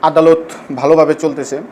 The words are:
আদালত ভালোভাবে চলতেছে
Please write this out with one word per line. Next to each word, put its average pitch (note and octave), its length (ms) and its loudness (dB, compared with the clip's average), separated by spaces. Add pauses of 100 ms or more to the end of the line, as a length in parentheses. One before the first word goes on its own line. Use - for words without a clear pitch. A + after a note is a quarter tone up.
আদালত D#3+ 380 4 (360)
ভালোভাবে D3+ 380 2
চলতেছে C#3+ 480 -6 (100)